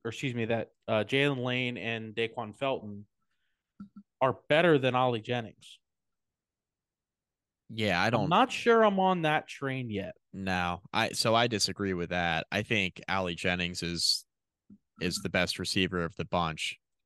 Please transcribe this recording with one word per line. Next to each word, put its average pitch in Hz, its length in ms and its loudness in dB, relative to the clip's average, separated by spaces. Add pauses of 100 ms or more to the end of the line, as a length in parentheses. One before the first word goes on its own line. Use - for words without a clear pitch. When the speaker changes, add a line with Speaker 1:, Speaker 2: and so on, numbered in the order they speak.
Speaker 1:
or 117 40 -6
excuse 123 240 -6
me, 117 120 -2
that, 113 240 -2 (180)
uh, 110 160 2
Jalen 135 400 0
Lane 123 340 -2
and 110 380 -8
Daquan 117 420 -4
Felton 139 480 -6 (1160)
are 127 160 2 (100)
better 160 300 6
than 127 180 2
Ollie 127 240 2
Jennings. 113 600 -8 (1900)
Speaker 2:
Yeah, 104 300 2
I 107 80 4
don't 113 140 2
Speaker 1:
I'm 95 60 0
not 226 220 4
sure 226 320 4
I'm 196 160 4
on 185 240 2
that 151 240 0
train 131 420 -6
yet. 98 240 -4 (200)
Speaker 2:
No, 90 480 -2 (100)
I, 110 200 2
so 113 240 2
I 120 120 4
disagree 98 460 -2
with 87 160 -4
that. 85 420 0
I 104 120 0
think 98 440 -2
Ollie 92 280 -2
Jennings 90 480 -2
is, 85 420 -2 (760)
is 90 180 -2
the 92 120 -6
best 90 300 0
receiver 92 440 -2
of 82 120 -6
the 82 100 -8
bunch. 82 520 -4 (280)